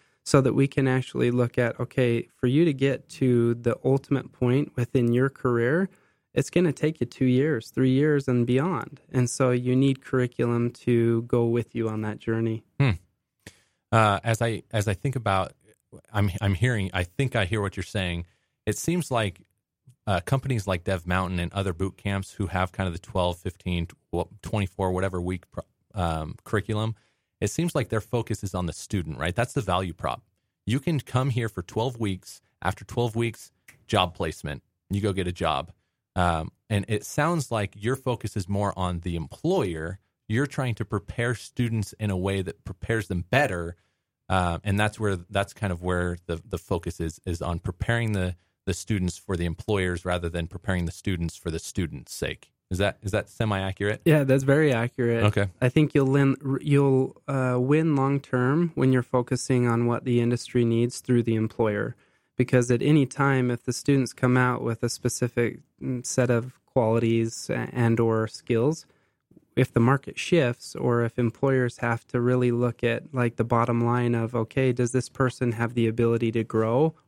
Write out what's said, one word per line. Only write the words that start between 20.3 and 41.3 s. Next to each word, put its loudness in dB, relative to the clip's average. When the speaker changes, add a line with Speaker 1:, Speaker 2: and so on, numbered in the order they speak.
Speaker 2:
like -2
Dev -2
Mountain 0
and -4
other -2
boot -6
camps -6
who -4
have -2
kind -4
of -4
the -8
twelve, -2
fifteen, -4
tw-, -6
twenty-four, -2
whatever -2
week -4
pro-, -12
um, -4
curriculum, -2
it 0
seems -4
like -2
their -2
focus -4
is -8
on -2
the -4
student, -6
right? -2
That's -2
the -2
value -2
prop. -6
You 0
can -2
come -2
here -2
for -8
twelve -6
weeks. -6
After -4
twelve -2
weeks, -6
job 0
placement. -6
You -2
go 0
get -2
a -4
job. -2
Um, 0
and 0
it -4
sounds -2
like -4
your -4
focus -6
is -6
more 0
on -4
the -6
employer. -4
You're 0
trying -4
to -6
prepare -4